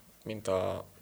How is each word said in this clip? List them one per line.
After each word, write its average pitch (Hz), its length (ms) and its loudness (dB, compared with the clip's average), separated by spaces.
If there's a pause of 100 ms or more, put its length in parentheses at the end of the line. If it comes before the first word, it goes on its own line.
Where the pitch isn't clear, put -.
(240)
mint 107 240 -6
a 95 380 2 (160)